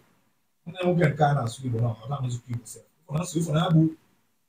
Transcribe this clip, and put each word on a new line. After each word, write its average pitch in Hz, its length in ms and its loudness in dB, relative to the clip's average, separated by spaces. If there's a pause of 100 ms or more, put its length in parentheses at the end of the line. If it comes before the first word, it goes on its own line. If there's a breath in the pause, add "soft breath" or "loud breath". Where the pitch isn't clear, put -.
(680)
Nwanne 175 120 -14
m 180 60 -2
nwoke 170 200 4
nke 151 180 2
a 143 100 4
na-asụ 120 260 -2
Igbo 120 200 -4
na 120 100 2
ọ - 160 -8
na-amụzikwa 127 440 -6
Igbo 120 160 -8
sef. - 280 -18
Ifo - 180 -20
na 147 80 -2
nsogbu, 170 200 -4
ifo 165 140 -2
na 156 60 4
ya 180 100 2
bụ 160 120 6 (680)